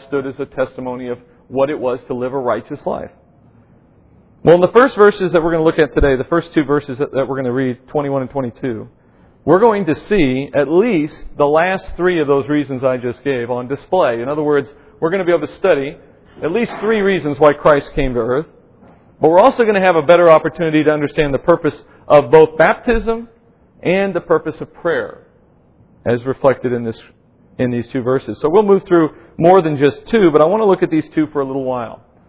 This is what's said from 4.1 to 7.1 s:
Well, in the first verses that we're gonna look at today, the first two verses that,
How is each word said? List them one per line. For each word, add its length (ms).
Well, 100
in 60
the 80
first 260
verses 380
that 100
we're 80
gonna 140
look 160
at 120
today, 220
the 100
first 300
two 80
verses 360
that, 140